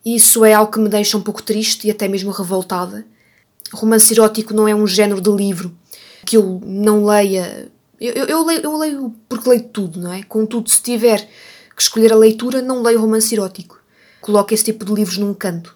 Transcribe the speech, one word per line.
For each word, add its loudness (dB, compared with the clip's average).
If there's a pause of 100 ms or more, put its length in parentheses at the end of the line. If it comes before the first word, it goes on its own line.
Isso 2
é 8
algo 4
que -4
me 2
deixa 0
um -2
pouco -8
triste -4
e 2
até -4
mesmo -4
revoltada. -6 (680)
Romance 2
erótico 2
não 2
é 2
um 2
género 0
de 2
livro -4 (520)
que 0
eu 2
não 0
leia. 0 (260)
Eu, -6
eu, -4
eu 0
leio, -2
eu -6
leio -6 (160)
porque -4
leio 4
tudo, -10
não -10
é? -12
Contudo, -4
se 0
tiver 0 (480)
que -20
escolher 4
a 6
leitura, 4
não -4
leio 2
romance 0
erótico. -8 (400)
Coloco 0
esse 0
tipo -4
de -4
livros -2
num -4
canto. -8